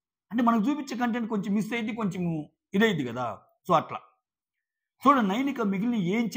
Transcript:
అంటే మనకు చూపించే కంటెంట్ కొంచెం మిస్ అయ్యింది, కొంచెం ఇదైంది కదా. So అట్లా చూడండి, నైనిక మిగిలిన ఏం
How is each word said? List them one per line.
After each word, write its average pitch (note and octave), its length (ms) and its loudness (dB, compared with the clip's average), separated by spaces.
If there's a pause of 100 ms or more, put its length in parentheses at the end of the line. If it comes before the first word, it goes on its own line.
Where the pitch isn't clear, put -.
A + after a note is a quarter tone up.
(320)
అంటే A#3 120 0
మనకు A#3 260 4
చూపించే C#4+ 280 -4
కంటెంట్ A#3 320 -2
కొంచెం G#3 240 -2
మిస్ G#3+ 200 -2
అయ్యింది, A3+ 220 -4
కొంచెం F3 500 -4 (280)
ఇదైంది G3 320 2
కదా. A#2+ 340 -6 (300)
So F3 60 6
అట్లా B2+ 240 0 (1080)
చూడండి, B3+ 220 6
నైనిక B3+ 320 -2
మిగిలిన G#3 340 0
ఏం G#3 420 0